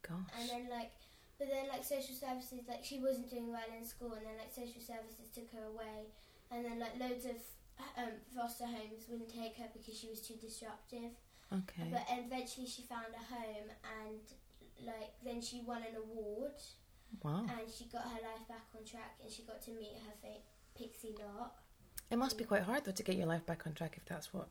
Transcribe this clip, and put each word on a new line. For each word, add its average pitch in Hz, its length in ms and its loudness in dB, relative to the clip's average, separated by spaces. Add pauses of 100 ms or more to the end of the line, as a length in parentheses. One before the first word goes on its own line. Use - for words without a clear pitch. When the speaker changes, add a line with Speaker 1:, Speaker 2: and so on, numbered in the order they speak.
Speaker 1:
Gosh. 170 280 -2 (100)
Speaker 2:
And 240 100 4
then, 247 200 0
like, 240 220 0 (460)
but 277 120 2
then, 269 180 6
like, 262 160 0
social 269 320 2
services, 254 540 0
like, - 160 -2
she 277 140 0
wasn't 254 300 6
doing 233 220 0
well 226 160 0 (100)
in 226 80 -6
school, 233 280 -4
and 220 120 -4
then, 220 120 -4
like, 233 160 -8
social 233 280 -4
services 226 520 -6
took 233 180 -8
her 220 140 -6
away, 220 400 -4 (460)
and 240 120 2
then, 233 160 0
like, 233 180 0
loads 247 280 2
of, 233 100 2 (640)
um, 240 140 2 (220)
foster 240 320 2
homes 220 440 -2
wouldn't 233 200 -2
take 233 280 -2
her 233 160 -2
because 214 240 -8
she 226 120 -6
was 220 120 -4
too 226 140 -6
disruptive. 226 760 -4 (400)
Speaker 1:
Okay. 180 400 2
Speaker 2:
But 240 180 6
eventually 247 580 2
she 240 160 -4
found 226 300 -2
a 233 40 -8
home, 220 540 -2 (120)
and, 214 380 -4 (640)
like, 220 260 -2 (100)
then 240 200 0
she 240 200 -2
won 233 220 0
an 226 140 -2
award 220 560 0 (720)
Speaker 1:
Wow. 151 160 6 (100)
Speaker 2:
And 226 260 -2
she 240 100 -6
got 233 180 -2
her 233 180 0
life 226 260 -4
back 226 180 -8 (120)
on 214 80 -10
track, 226 380 -8
and 214 80 -8
she 233 120 -8
got 226 200 -8
to 233 80 -6
meet 214 220 -4 (120)
her 214 160 -8
fa-, 214 200 -8 (360)
pixie 233 420 -4
lot. 208 360 -4 (560)
Speaker 1:
It 233 60 8
must 254 200 8
be 233 60 4
Speaker 2:
And 226 60 2
Speaker 1:
quite 196 140 10
hard, 233 220 6
though, 196 60 4
to 190 120 2
get 190 120 6
your 180 120 8
life 165 180 6
back 165 220 0
on 156 60 0
track 160 240 0
if - 80 -12
that's - 280 -2
what - 180 0